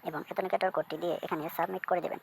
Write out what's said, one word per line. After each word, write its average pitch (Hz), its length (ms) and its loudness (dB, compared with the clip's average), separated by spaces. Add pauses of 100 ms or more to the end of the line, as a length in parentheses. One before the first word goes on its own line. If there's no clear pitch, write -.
এবং 156 160 -4
অথেন্টিকেটর 190 500 2
কোডটি 156 260 -2
দিয়ে 165 260 0
এখানে 160 340 -2
সাবমিট 185 300 0
করে 180 140 4
দেবেন। 170 220 -2